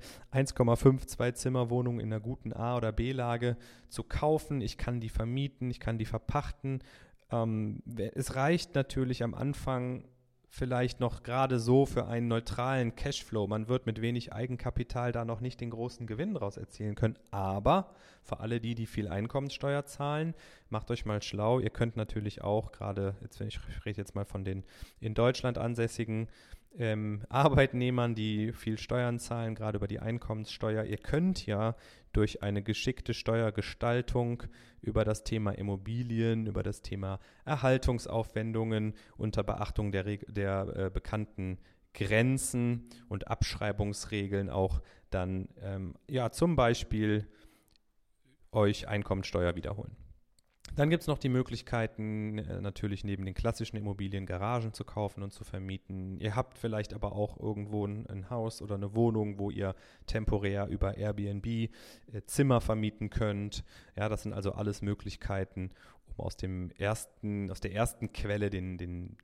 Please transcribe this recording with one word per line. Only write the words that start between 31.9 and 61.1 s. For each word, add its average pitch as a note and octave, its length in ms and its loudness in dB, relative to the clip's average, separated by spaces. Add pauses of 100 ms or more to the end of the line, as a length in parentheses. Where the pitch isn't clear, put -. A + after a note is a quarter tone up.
durch G#2+ 300 4
eine G2+ 180 0
geschickte A2 540 -2
Steuergestaltung A#2+ 1300 0 (380)
über G#2+ 220 2
das G#2+ 200 2
Thema G#2+ 280 0
Immobilien, A2+ 920 0
über G2+ 160 0
das G2+ 220 -4
Thema G2 360 -4 (260)
Erhaltungsaufwendungen A2+ 1500 2 (240)
unter G#2+ 260 2
Beachtung G#2+ 480 0
der G2 140 2
Reg-, G#2 220 -2
der, G2 480 0
äh, F#2+ 160 0
bekannten G2 640 -2 (380)
Grenzen A#2+ 920 4 (180)
und G2+ 200 -4
Abschreibungsregeln G2+ 1200 0
auch F#2+ 300 2 (280)
dann, F#2 400 -2 (120)
ähm, G2 340 -6 (120)
ja, B2 240 0
zum E3+ 240 4
Beispiel G#2+ 720 4 (1200)
euch G#2 360 4
Einkommensteuer F#2+ 680 0
wiederholen. - 400 -6 (800)
Dann C#3+ 140 4
gibt's E3 180 2
noch D3 100 2
die C3 120 0
Möglichkeiten, A2 1080 -2
äh, F#2 220 -6
natürlich G2 440 -4
neben G2 200 -2
den F#2+ 80 -6
klassischen A#2 440 -2
Immobilien G2 480 -4
Garagen G#2+ 480 -2
zu G2+ 100 -8
kaufen G2+ 400 -6
und G2+ 80 -8
zu - 140 -14
vermieten. F#2+ 760 -8
Ihr G#2 160 -2
habt B2+ 220 -4
vielleicht G#2+ 360 -4
aber G#2 200 -4
auch G#2 260 -2
irgendwo G#2 480 -2
ein, G#2 200 -6
ein F#2+ 220 -8
Haus A2+ 320 -4
oder G#2 140 -4
eine G2 180 -4
Wohnung, G#2+ 460 4
wo G2+ 100 0
ihr F#2+ 260 -2 (320)
temporär G2+ 600 2
über G2+ 300 0
Airbnb, G2+ 480 -2